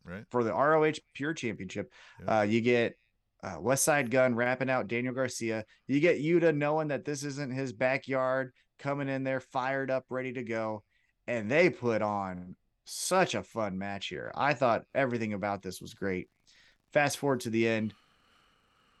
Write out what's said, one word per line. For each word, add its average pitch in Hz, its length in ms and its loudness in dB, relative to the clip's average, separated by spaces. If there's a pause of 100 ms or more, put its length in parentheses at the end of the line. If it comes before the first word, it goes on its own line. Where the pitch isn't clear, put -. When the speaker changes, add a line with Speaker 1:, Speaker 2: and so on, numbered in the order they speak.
Speaker 1:
right? 95 260 -12
Speaker 2:
for 120 140 0
the 113 80 0
R 139 240 4
O 156 80 4
H 156 160 2 (140)
Pure 151 220 -4
Championship. 98 560 -6 (280)
Speaker 1:
Yeah. 95 200 2
Speaker 2:
Uh, - 20 6
you 107 200 4
get, 117 360 4 (440)
uh, 92 200 -8
West 127 240 2
Side 143 260 2
Gun 127 240 6
wrapping 127 340 0
out 123 200 0
Daniel 120 240 -2
Garcia. 117 500 -2 (240)
You 143 140 2
get 151 180 4
Yuta 165 340 4
knowing 151 360 0
that 127 160 -4
this 143 180 -6
isn't 139 300 -6
his 131 180 -4
backyard, 131 800 0 (280)
coming 143 280 -4
in 135 160 -2
there 131 160 -2
fired 135 500 -4
up, 131 200 -2
ready 127 240 -4
to 127 100 -6
go. 110 400 -4 (440)
And 113 220 -2
they 165 200 6
put 110 320 0
on 95 540 -4 (300)
such - 500 0
a 95 80 -2
fun 101 340 -4
match 98 300 -6
here. 62 280 -8
I 143 200 2
thought 117 280 2 (120)
everything 120 380 0
about 101 280 -4
this 92 180 -10
was 78 140 -14
great. 92 340 -4 (640)
Fast 143 280 2
forward 135 220 0
to 120 100 -6
the 113 160 4
end. 110 260 0 (1080)